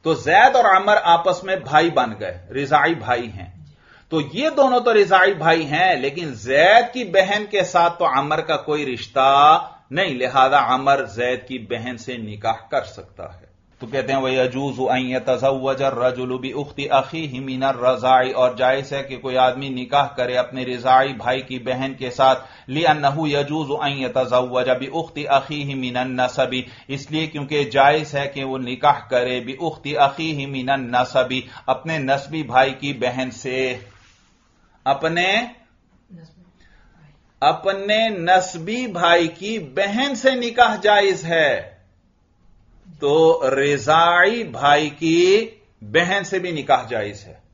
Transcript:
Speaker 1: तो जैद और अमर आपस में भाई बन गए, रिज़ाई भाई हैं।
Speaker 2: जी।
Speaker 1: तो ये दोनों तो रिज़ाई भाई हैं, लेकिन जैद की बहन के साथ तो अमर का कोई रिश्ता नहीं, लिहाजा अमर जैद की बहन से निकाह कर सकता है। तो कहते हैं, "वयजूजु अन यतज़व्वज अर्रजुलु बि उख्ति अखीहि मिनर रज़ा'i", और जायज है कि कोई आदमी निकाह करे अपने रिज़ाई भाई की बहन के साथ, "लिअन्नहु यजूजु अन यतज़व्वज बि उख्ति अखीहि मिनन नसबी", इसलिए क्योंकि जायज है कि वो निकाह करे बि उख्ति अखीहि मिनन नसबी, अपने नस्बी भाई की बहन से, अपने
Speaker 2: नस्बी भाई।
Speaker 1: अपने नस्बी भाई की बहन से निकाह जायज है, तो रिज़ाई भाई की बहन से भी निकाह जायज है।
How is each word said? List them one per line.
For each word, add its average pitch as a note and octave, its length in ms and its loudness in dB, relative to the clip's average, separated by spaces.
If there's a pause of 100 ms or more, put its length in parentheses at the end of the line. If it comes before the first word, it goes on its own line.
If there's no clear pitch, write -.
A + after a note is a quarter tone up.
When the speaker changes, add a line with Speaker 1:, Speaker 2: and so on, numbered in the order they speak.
Speaker 1:
तो D#3+ 100 2
जैद A3 420 4
और G3 260 4
अमर G#3 140 4
आपस E3+ 480 2
में F#3+ 200 -4
भाई D#3 260 2
बन B2 300 -2
गए, F#2 200 -10 (100)
रिज़ाई C#3+ 440 0
भाई A#2+ 320 -4
हैं। F#2 380 -18
Speaker 2:
जी। - 120 -20 (340)
Speaker 1:
तो D#3+ 100 -2
ये G3 300 -4
दोनों C4 300 2
तो A#3 120 0
रिज़ाई F#3+ 420 4
भाई D#3+ 280 2
हैं, D#3+ 340 2
लेकिन C#3+ 380 -6
जैद D#3 580 4
की B3+ 120 -6
बहन F#3+ 400 0
के G3+ 200 -2
साथ F3 260 2
तो F3 140 -4
अमर D3 360 0
का D#3 160 -2
कोई D3 280 -4
रिश्ता C3 420 0 (680)
नहीं, E3 220 -2
लिहाजा C3 440 2
अमर C3 480 2
जैद A#2 420 -4
की C3 100 -10
बहन A#2 380 -8
से B2 220 -12
निकाह G#2+ 340 -6
कर - 300 -6
सकता - 500 -18
है। - 180 -20 (300)
तो B2 60 -14
कहते C3 260 -4
हैं, C3+ 80 0
"वयजूजु C3 640 -2
अन B2+ 140 0
यतज़व्वज C3 840 -2
अर्रजुलु B2+ 560 -2
बि B2+ 140 -8
उख्ति C#3+ 340 -8
अखीहि C3+ 540 -2
मिनर C3 360 -4
रज़ा'i", B2+ 560 2
और B2+ 240 2
जायज C3 360 0
है C#3 100 -6
कि C3 140 -12
कोई B2+ 200 -6
आदमी C3 340 2
निकाह C3 360 0
करे B2 300 -4
अपने B2+ 280 -4
रिज़ाई B2+ 440 2
भाई B2+ 340 -4
की C3 160 -12
बहन B2+ 360 -6
के B2+ 160 -8
साथ, C3 260 4 (320)
"लिअन्नहु D3+ 580 0
यजूजु C#3+ 480 -2
अन D3+ 160 -2
यतज़व्वज B2+ 760 -2
बि B2+ 180 0
उख्ति D3 380 -8
अखीहि C#3 500 -2
मिनन B2+ 460 -4
नसबी", B2+ 460 -2 (240)
इसलिए D3 360 -6
क्योंकि D3 380 -4
जायज C#3+ 500 2
है C#3 140 -4
कि C#3 160 -8
वो C3 140 -6
निकाह B2+ 420 0
करे B2 400 -2
बि A#2+ 120 -10
उख्ति D3+ 420 -8
अखीहि C#3+ 520 0
मिनन C3 500 -4
नसबी, B2+ 520 -2 (200)
अपने D#3+ 300 -4
नस्बी D3 440 -4
भाई C3 280 2
की C#3 220 -8
बहन B2+ 380 -4
से, B2+ 500 -6 (1080)
अपने E3+ 500 0 (760)
Speaker 2:
नस्बी E3 300 -20
भाई। - 720 -20 (280)
Speaker 1:
अपने G3 680 0
नस्बी F#3 800 0
भाई E3+ 420 2
की G#3+ 300 -8
बहन G3+ 560 -4
से C4 200 0
निकाह A#3 420 2
जायज G3+ 480 2
है, D#3 560 -2 (1120)
तो D#3+ 540 4
रिज़ाई D#3 1000 2
भाई D3 460 2
की F3 560 2 (380)
बहन F3 400 0
से F#3+ 140 -6
भी F3+ 140 -6
निकाह C3 320 0
जायज G#2+ 360 -8
है। F2 220 -20 (120)